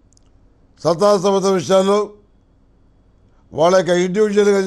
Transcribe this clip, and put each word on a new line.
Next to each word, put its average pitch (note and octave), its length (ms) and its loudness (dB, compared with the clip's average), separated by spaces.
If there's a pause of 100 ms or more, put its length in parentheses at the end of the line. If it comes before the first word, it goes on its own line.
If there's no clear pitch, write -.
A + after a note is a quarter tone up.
(800)
సత్తా E3+ 280 0 (160)
సమత G3 220 0 (100)
విషయాల్లో F#3+ 420 0 (1600)
వాళ్ళ E3+ 200 2
యొక్క F3 140 -2 (120)
ఇండివిజువల్గా G3+ 600 0